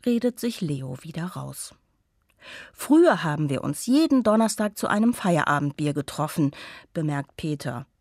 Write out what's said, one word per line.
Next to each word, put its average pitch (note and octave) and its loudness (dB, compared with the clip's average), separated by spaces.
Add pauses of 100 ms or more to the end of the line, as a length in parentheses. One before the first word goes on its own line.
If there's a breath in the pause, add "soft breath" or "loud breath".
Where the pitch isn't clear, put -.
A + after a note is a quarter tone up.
redet A#3+ 0
sich A#3 -4
Leo C3+ -6
wieder D#3+ -8
raus. C3+ -10 (1000 loud breath)
"Früher C#4+ 6
haben D3+ 0
wir C3+ -2
uns - -4
jeden C#4 4
Donnerstag G#3+ 2
zu - -4
einem A3+ 2
Feierabendbier D3 0
getroffen", D3 -2 (420 loud breath)
bemerkt D3 -4
Peter. C#3 -6 (140)